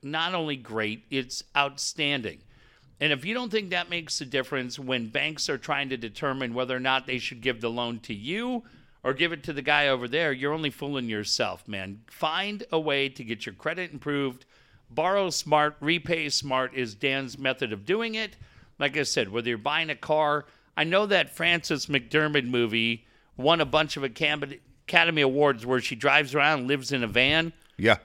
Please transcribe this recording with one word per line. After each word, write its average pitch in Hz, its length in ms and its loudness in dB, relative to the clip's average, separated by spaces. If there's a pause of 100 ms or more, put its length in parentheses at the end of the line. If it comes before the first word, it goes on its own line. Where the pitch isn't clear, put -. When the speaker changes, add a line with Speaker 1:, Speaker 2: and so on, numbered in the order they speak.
Speaker 1:
not 160 300 -2
only 156 240 -2
great, 110 520 -4
it's 131 320 -4 (140)
outstanding. 139 840 -2 (600)
And 147 140 2
if 131 100 -2
you 196 100 -4
don't 247 160 -4
think 202 200 -2
that 175 200 -4
makes 170 300 -6
a 143 60 -8
difference 127 520 -2
when 127 300 -2
banks 147 420 -4
are 143 80 -2
trying 139 320 -4
to 131 80 -4
determine 123 560 -4
whether 127 220 -2
or 127 60 -4
not 131 260 2
they 131 100 -2
should 120 220 -8
give 120 220 0
the 117 80 0
loan 117 320 -4
to - 120 -10
you 220 500 -4 (420)
or 135 80 2
give 160 180 0
it 160 140 -8
to 165 80 -4
the 143 80 -8
guy 147 260 4
over 123 220 0
there, 151 240 0
you're 135 200 -2
only 156 160 -2
fooling 139 380 -6
yourself, 107 580 -2
man. 98 360 -10 (100)
Find 190 640 -4
a 160 60 2
way 139 280 2
to 135 160 -12
get 113 220 -6
your 98 100 -10
credit 170 380 -6
improved. 139 500 -2 (460)
Borrow 180 400 2
smart, 151 500 2
repay 165 480 0
smart 131 480 0
is 123 180 -2
Dan's 135 440 -2
method 131 340 0
of 101 140 -6
doing 220 300 0
it. 220 200 -6 (440)
Like 139 180 0
I 147 60 2
said, 120 280 0
whether 117 160 -2
you're 120 100 0
buying 151 320 0
a 147 60 -4
car, 151 500 2 (320)
I 156 80 4
know 190 220 4
that 180 280 2
Frances 165 520 0
McDermott 147 600 2
movie 117 580 0 (300)
won 160 240 4
a 151 60 2
bunch 151 320 2
of 139 60 -4
Acam-, 143 560 -2 (280)
Academy 165 340 4
Awards 135 440 4
where 127 160 2
she 123 140 -6
drives 139 380 2
around, 143 340 2
lives 135 260 -2
in 127 100 0
a 117 40 0
van. 143 440 2 (260)
Speaker 2:
Yeah. 107 280 6